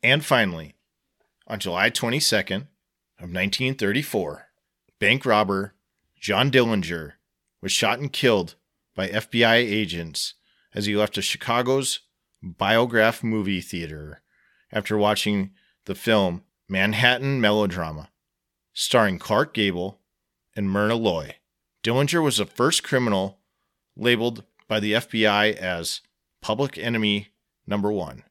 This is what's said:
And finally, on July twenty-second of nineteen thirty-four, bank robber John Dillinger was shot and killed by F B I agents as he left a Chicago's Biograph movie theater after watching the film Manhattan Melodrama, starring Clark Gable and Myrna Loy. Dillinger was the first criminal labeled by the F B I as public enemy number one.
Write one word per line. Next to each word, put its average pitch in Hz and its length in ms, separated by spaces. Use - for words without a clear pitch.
And 139 200
finally, 90 520
on 107 120
July 95 300
twenty-second 117 800
of 87 120
nineteen 101 440
thirty-four, 104 760
bank 117 260
robber 104 480
John 113 320
Dillinger 92 640
was 95 100
shot - 280
and 143 140
killed 104 420
by 95 120
F 104 240
B 117 120
I 113 120
agents 98 800
as 104 100
he 104 100
left 104 220
a 101 40
Chicago's 123 800
Biograph 113 800
movie 101 380
theater 76 600
after 107 260
watching 104 540
the 98 100
film 98 480
Manhattan 120 760
Melodrama, 90 680
starring 104 460
Clark 120 340
Gable 98 460
and 101 140
Myrna 104 260
Loy. 92 400
Dillinger 139 400
was 143 140
the 101 80
first - 380
criminal 104 560
labeled 117 480
by 110 120
the 104 140
F 120 160
B 110 160
I 104 260
as 90 500
public 131 360
enemy 107 520
number 101 260
one. 82 400